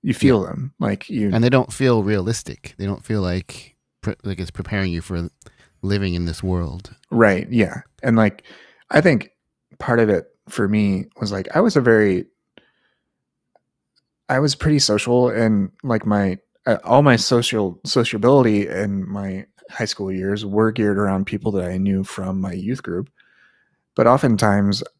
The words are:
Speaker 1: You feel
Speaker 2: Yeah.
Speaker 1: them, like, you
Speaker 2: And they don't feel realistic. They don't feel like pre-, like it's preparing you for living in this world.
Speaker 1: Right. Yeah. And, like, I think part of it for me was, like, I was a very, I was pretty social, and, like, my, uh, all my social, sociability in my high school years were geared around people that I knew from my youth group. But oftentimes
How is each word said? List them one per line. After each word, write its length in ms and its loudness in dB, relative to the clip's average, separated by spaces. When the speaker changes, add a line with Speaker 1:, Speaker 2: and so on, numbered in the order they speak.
Speaker 1:
You 100 -2
feel 300 4
Speaker 2:
Yeah. 80 -6
Speaker 1:
them, 280 -10
like, 300 -4
you 240 -2
Speaker 2:
And 100 2
they 60 4
don't 240 2
feel 300 2
realistic. 720 -4
They 80 -8
don't 200 -6
feel 180 -4
like 540 -6
pre-, 220 -6
like 160 -6
it's 100 -8
preparing 420 -4
you 80 -4
for 300 -6
living 320 -2
in 140 -2
this 160 -6
world. 520 -6
Speaker 1:
Right. 400 4
Yeah. 300 0
And, 140 2
like, 280 2
I 100 4
think 300 2
part 220 0
of 100 4
it 160 0
for 200 -2
me 380 0
was, 140 -6
like, 240 -8
I 40 4
was 160 2
a 40 6
very, 460 4
I 100 0
was 160 0
pretty 240 0
social, 520 2
and, 400 0
like, 220 -2
my, 340 0
uh, 180 0
all 180 4
my 140 6
social, 680 -2
sociability 840 2
in 400 -4
my 380 -8
high 160 -6
school 260 -6
years 320 -4
were 280 0
geared 260 0
around 280 0
people 260 -4
that 180 -4
I 80 -4
knew 260 0
from 360 -8
my 120 -6
youth 300 -8
group. 260 -6
But 120 0
oftentimes 760 2